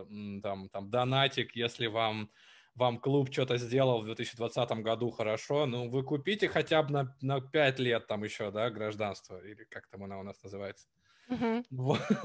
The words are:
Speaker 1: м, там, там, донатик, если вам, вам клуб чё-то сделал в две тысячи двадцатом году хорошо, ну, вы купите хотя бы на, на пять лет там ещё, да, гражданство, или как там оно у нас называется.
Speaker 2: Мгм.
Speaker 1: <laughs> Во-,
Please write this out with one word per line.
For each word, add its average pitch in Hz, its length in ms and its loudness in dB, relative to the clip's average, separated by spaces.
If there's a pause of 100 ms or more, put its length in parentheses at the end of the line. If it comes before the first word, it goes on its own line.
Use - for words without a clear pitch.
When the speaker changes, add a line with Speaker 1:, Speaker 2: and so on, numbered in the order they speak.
Speaker 1:
м, 104 320 -8
там, 98 280 -6
там, 98 200 -10
донатик, 127 640 2
если 117 320 -2
вам, 110 440 0 (440)
вам 120 240 2
клуб 135 300 2
чё-то 127 280 0
сделал 123 440 4
в 107 40 -10
две 110 100 -6
тысячи - 220 -8
двадцатом 117 460 -2
году 113 280 0
хорошо, 113 540 0
ну, 120 240 -2
вы 131 140 0
купите 151 460 0
хотя 156 340 4
бы 139 80 -2
на, 139 300 0
на 135 200 0
пять 135 380 4
лет 117 280 2
там 104 160 -2
ещё, 104 280 -4
да, 107 180 0
гражданство, 104 760 -4
или 104 200 -18
как - 220 -16
там 98 160 -12
оно 98 160 -8
у 95 40 -10
нас 98 200 -12
называется. 98 440 -10 (400)
Speaker 2:
Мгм. 240 420 -2
Speaker 1:
<laughs> - 20 -12
Во-, 131 260 0 (280)